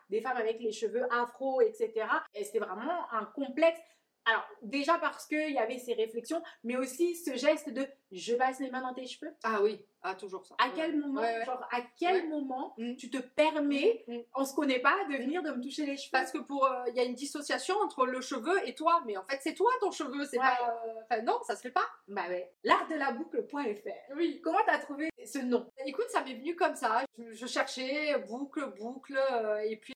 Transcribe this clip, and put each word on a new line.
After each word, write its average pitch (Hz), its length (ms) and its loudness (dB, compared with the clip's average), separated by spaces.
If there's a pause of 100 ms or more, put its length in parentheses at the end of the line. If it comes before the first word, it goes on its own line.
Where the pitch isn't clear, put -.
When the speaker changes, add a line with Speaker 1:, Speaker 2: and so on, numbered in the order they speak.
(100)
Speaker 1:
des 214 100 0
femmes 254 160 0
avec 226 240 0
les 220 120 0
cheveux 233 380 0
afro, 247 520 2
et 214 100 6
cetera. 226 500 0 (120)
Et 208 100 -4
c'était 220 140 -2
vraiment 226 540 -4
un 214 120 -2
complexe. 294 560 2 (460)
Alors, 220 200 4 (160)
déjà 285 340 2
parce 311 300 -2
qu'il 302 260 0
y 269 60 0
avait 247 200 0
ces 240 140 -4
réflexions, 226 500 -2 (200)
mais 240 160 -2
aussi 330 360 0
ce 269 220 -4
geste 294 320 2
de « 262 180 -2 (240)
je 190 240 -2
passe 262 260 2
mes 262 100 -4
mains 254 100 -4
dans 254 140 -6
tes 254 120 -10
cheveux ». - 240 -12 (140)
Speaker 2:
Ah 196 160 2
oui, 208 240 2 (160)
ah, 185 140 -4
toujours 190 320 -10
ça. - 120 -20
Speaker 1:
À 254 100 4
Speaker 2:
Ouais. 262 60 -6
Speaker 1:
quel 320 240 0
moment, 277 220 -2
Speaker 2:
Ouais, 226 200 0
ouais. 226 40 -4
Speaker 1:
genre, 254 260 -4
à 247 120 -2 (160)
quel 359 240 4
Speaker 2:
Ouais. 320 60 -4
Speaker 1:
moment 277 500 -4
Speaker 2:
Mm. 240 180 -4
Speaker 1:
tu 247 140 -12
te 269 80 -2
permets, 302 880 2
Speaker 2:
Mm, 240 60 -8
mm. 233 80 -6 (140)
Speaker 1:
on 269 100 2
se - 80 -6
connaît 269 240 2
pas, 277 180 4 (140)
de 269 40 -2
Speaker 2:
Mm. - 40 0
Speaker 1:
venir 285 240 -2
de 302 80 -2
me 247 120 -4
toucher 294 220 -4
les 277 140 -2
cheveux ? - 120 -12
Speaker 2:
Parce 254 220 2
que 320 60 -2
pour, 269 260 0
euh, 254 240 2
il 240 60 -2
y 247 60 2
a 247 40 4
une 247 100 0
dissociation 285 680 -2
entre 285 240 2
le 254 160 0
cheveu 269 440 0
et - 80 -6
toi, 330 300 4
mais 208 140 -4
en 185 60 -8
fait, 277 180 -4
c'est 320 100 -2
toi 440 180 4 (100)
ton 381 100 2
cheveu, 285 340 -4
c'est 240 140 -2
Speaker 1:
Ouais. 254 60 4
Speaker 2:
pas, 240 300 4 (120)
euh, 226 240 -8
enfin, 226 100 2
non, 370 260 2
ça 220 80 -2
se - 60 -10
fait 247 100 -8
pas. 247 160 2 (220)
Speaker 1:
Bah 196 200 -4
ouais. 180 220 -4 (120)
L'art 320 260 4
de 320 60 -2
la 277 180 2
boucle 233 340 -4
point 285 180 -4
F 208 200 -4
R. - 320 -12
Speaker 2:
Oui. 311 260 0
Speaker 1:
Comment 339 240 4
t'as 339 120 6
trouvé 302 320 -6 (160)
ce - 140 -6
nom ? 247 300 2 (140)
Speaker 2:
Écoute, 403 240 -2
ça 320 140 2
m'est 262 120 -6
venu 294 220 -6
comme 320 200 2
ça. 240 280 2 (140)
Je, 233 160 -12
je 226 120 -10
cherchais 277 720 0
boucle, 254 580 -6
boucle, 262 400 -8 (140)
euh, 214 260 0
et 220 180 -2
puis - 200 -14